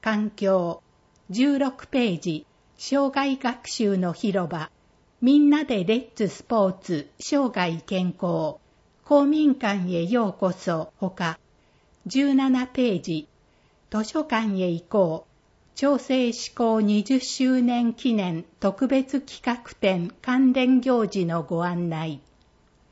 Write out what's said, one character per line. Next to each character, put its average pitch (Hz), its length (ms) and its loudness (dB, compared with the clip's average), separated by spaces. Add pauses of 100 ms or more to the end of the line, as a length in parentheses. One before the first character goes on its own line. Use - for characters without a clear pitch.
環 214 280 -2
境、 190 540 -2 (460)
十 269 280 2
六 262 300 -4
ペ 240 220 0
ー 165 100 -4
ジ、 156 260 -6 (320)
障 277 340 -2
害 269 260 -2
学 247 280 -6
習 202 320 -2
の 180 140 0
広 185 360 -2
場、 156 220 -8 (500)
み 269 200 6
ん 285 100 8
な 294 140 4
で 220 180 -2
レ 214 140 2
ッ - 180 -6
ツ 202 140 0
ス - 160 -10
ポ 208 240 2
ー 185 100 -4
ツ、 156 400 -6
生 277 300 0
涯 175 300 -2
健 185 380 -4
康、 165 440 -4 (440)
公 285 220 4
民 294 300 4
館 196 360 -2
へ 170 120 0
よ 226 240 0
う 165 40 -4
こ 185 200 -2
そ、 165 460 -6
ほ 185 120 -4
か。 165 300 -6 (640)
十 277 280 2
七 262 340 2
ペ 247 240 0
ー 175 100 -2
ジ、 156 240 -6 (640)
図 214 140 -2
書 302 180 -4
館 220 400 -2
へ 180 80 0
行 170 140 -4
こ 170 420 0
う、 - 480 -20
調 277 240 0
整 254 340 0
施 - 220 -12
行 226 260 0
二 208 220 2
十 262 160 0
周 254 420 0
年 240 340 2
記 240 200 -2
念 180 300 -2 (160)
特 196 260 0
別 269 360 0
企 - 220 -20
画 240 300 -6
展 185 480 -2
関 254 300 4
連 254 280 4
行 240 280 0
事 185 180 -2
の 165 160 -2
ご 170 220 -4
案 175 260 -4
内。 156 300 -8 (720)